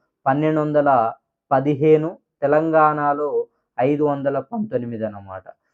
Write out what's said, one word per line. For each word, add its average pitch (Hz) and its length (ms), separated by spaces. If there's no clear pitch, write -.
పన్నెండు 151 380
వందల 147 260
పదిహేను, 151 580
తెలంగాణలో 151 880
ఐదు 143 340
వందల 139 260
పంతొమ్మిది 117 560
అన్నమాట. 101 380